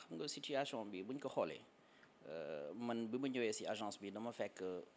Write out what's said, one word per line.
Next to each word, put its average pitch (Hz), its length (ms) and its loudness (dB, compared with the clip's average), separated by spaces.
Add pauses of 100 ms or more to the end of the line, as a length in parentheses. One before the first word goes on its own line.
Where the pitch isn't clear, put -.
xam 165 120 -6
nga 156 100 0
situation 139 580 2
bi 98 160 -2
buñ 123 160 -2
ko 143 100 -2
xoolee, 85 320 2 (680)
euh, 76 460 -4
man 117 340 0
bi 117 100 2
ma 135 100 2
ñëwee 123 240 4
ci 104 140 -2
agence 104 320 0
bi 101 140 -4
dama 110 200 -2
fekk, 101 300 -2
euh, 90 200 -2 (140)